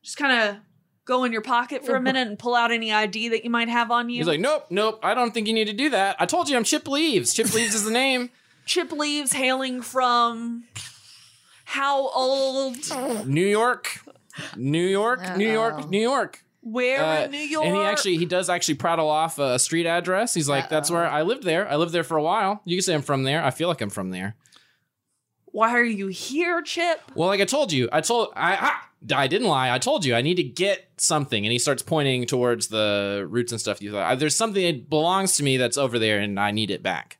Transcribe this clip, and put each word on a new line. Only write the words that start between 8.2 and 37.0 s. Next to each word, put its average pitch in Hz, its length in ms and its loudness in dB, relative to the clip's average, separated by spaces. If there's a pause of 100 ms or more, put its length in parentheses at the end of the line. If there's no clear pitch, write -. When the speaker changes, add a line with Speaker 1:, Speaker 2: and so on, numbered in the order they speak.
Speaker 3:
<laughs> - 180 -20
Speaker 1:
Chip 339 260 -2
Leaves 294 400 -2
hailing 262 500 -2
from 233 840 0 (1000)
how 277 460 0
old? 262 680 0 (500)
Speaker 3:
New 156 200 2
York. 226 540 0 (560)
New 147 300 0
York, 190 500 0
New 214 140 2
York, 220 240 2
Speaker 2:
Uh-oh. 151 140 -10
Speaker 3:
New 196 120 0
York. 240 440 0 (180)
Speaker 1:
Where 254 400 0
Speaker 3:
Uh, 311 220 2
Speaker 1:
in 277 60 -6
New 285 80 -8
York? 302 280 -2
Speaker 3:
and 175 80 2
he 202 80 2
actually, 196 360 0
he 170 80 0
does 180 240 0
actually 170 240 0
prattle 165 340 0
off 156 300 0
a 131 200 2
street 165 280 0
address. 180 480 0
He's 151 140 0
like, 139 200 0
"That's 156 220 0
Speaker 2:
Uh-oh. 175 60 0
Speaker 3:
where 170 120 2
I 143 140 0
lived 226 200 -2
there. 180 280 0
I 143 60 2
lived 165 160 0
there 170 120 0
for 165 120 -2
a 151 60 2
while." 196 420 0
You 180 120 -2
can 190 60 0
say, 180 120 0
"I'm 147 80 0
from 135 220 0
there. 147 200 0
I 131 60 4
feel 165 180 -2
like 165 120 -2
I'm 101 100 -4
from 92 200 -6
there." 95 260 -8 (1120)
Speaker 1:
Why 220 260 2
are 240 100 4
you 208 260 0
here, 339 540 -2
Chip? 339 380 -2 (160)
Speaker 3:
Well, 170 120 2
like 196 120 2
I - 40 4
told 269 280 0
you, 127 180 2
I 131 120 2
told, 233 340 0
I, 175 360 0 (380)
I, 139 140 2
I - 20 2
didn't 202 220 0
lie. 131 260 2
I 127 40 0
told 240 260 0
you 123 100 2
I 117 80 4
need 175 140 2
to 170 80 0
get 180 520 -2
something. 135 480 0
And 107 60 0
he 120 80 0
starts 131 240 0
pointing 139 440 0
towards 123 420 0
the 101 600 0
roots 120 220 -2
and 113 100 -8
stuff. 101 220 -4
You 101 100 -10
thought, 104 260 0
"There's 147 180 0
something 202 260 0
that 160 280 -2
belongs 180 480 2
to 147 40 0
me 135 140 2
that's 123 220 2
over 123 200 0
there, 110 220 2
and 101 180 -4
I 104 140 2
need 104 180 0
it 87 120 -4
back." 87 380 -6